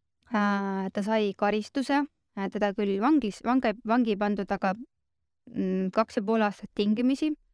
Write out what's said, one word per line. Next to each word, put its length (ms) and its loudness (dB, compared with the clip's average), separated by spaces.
Äh, 640 0
ta 120 -4
sai 320 2
karistuse, 680 0
äh, 140 -2
teda 240 0
küll 260 0
vangis, 400 2
vange-, 360 0
vangi 320 2
pandud, 320 -2
aga, 240 0
mm, 460 -2
kaks 240 0
ja 80 -2
pool 180 2
aastat 300 -6
tingimisi. 560 2